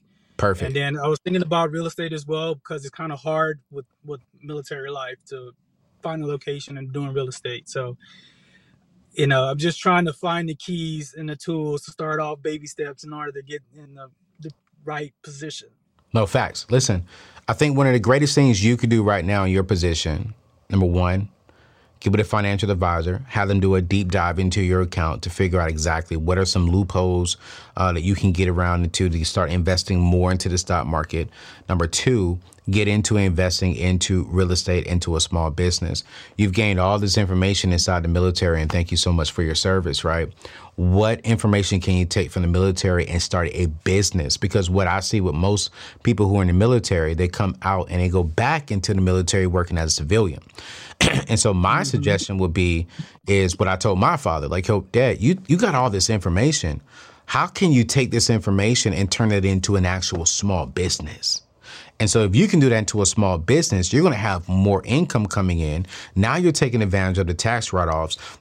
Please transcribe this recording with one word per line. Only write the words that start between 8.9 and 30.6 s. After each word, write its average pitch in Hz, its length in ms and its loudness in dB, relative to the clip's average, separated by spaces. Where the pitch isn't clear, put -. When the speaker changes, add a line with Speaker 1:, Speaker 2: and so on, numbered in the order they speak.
Speaker 2:
you 147 140 0
know, 135 180 2
I'm 135 140 -4
just 165 220 -2
trying 175 260 2
to 156 60 -4
find 170 360 -4
the 156 60 -6
keys 160 600 -8
and 156 120 -10
the 151 80 -8
tools 151 460 -6
to - 100 -20
start 156 280 -6
off 151 220 -8
baby 151 240 -8
steps 143 380 -12
in 151 80 -16
order 147 200 -10
to 139 100 -14
get 143 200 -14
in 143 200 -20
the, 135 140 -20
the 156 100 -14
right 151 280 -10
position. 147 460 -16
Speaker 1:
No, 113 120 2
facts. - 440 -4
Listen, 117 340 2
I 117 40 -2
think 143 240 2
one 139 100 4
of 131 60 4
the 123 80 4
greatest 139 340 2
things 120 300 6
you 120 140 4
could 117 120 0
do 113 120 4
right 101 220 2
now 98 200 2
in 95 80 2
your 95 120 2
position, 87 680 -2
number 95 160 4
one, 90 420 0
get 101 120 0
with 104 80 4
a 101 40 2
financial 101 460 0
advisor, 90 580 0
have 101 200 0
them 98 120 4
do 95 140 4
a 95 80 4
deep 92 280 0
dive 87 280 0
into 95 240 0
your 92 200 2
account 80 420 -2
to 87 60 -8
figure 92 300 0
out 82 80 0
exactly 80 480 -4
what 85 220 0
are 95 80 2
some 90 200 0
loopholes, 90 680 0
uh, 92 160 0
that 82 100 -2
you 98 120 2
can 95 180 2
get 90 160 2
around 87 360 0
into 90 260 0
to 82 140 -2
start 82 260 0
investing 90 500 0
more 90 320 2
into 92 160 -2
the 90 100 -2
stock 85 280 -2